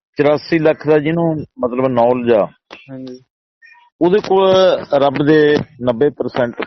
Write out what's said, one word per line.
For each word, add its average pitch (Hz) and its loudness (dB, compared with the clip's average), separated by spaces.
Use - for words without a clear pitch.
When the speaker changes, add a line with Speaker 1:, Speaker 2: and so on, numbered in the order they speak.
Speaker 1:
ਚੁਰਾਸੀ 147 0
ਲੱਖ 151 -2
ਦਾ 156 4
ਜਿਹਨੂੰ, 160 -2
ਮਤਲਬ, 127 -4
ਨੌਲੇਜ 120 0
ਆ, 98 2
Speaker 2:
ਹਾਂਜੀ। 131 -16
Speaker 1:
ਉਹਦੇ 180 2
ਕੋਲ 190 2
ਰੱਬ 139 0
ਦੇ 151 4
ਨੱਬੇ 123 0
ਪਰਸੈਂਟ 123 -6